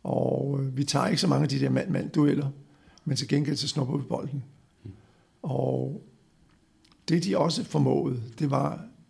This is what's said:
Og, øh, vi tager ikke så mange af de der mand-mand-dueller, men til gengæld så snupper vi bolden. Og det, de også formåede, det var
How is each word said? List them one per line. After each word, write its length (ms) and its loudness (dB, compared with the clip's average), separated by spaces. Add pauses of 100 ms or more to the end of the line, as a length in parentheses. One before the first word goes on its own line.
Og, 600 0
øh, 140 -4
vi 80 0
tager 220 0
ikke 140 0
så 60 2
mange 160 4
af 60 2
de 120 0
der 100 2
mand-mand-dueller, 800 2 (540)
men 120 0
til 120 -4
gengæld 280 2
så 120 -4
snupper 280 -2
vi 120 -2
bolden. 360 -4 (1000)
Og 600 -2 (1040)
det, 160 2
de 140 0
også 260 2
formåede, 580 2 (160)
det 120 0
var 340 0 (260)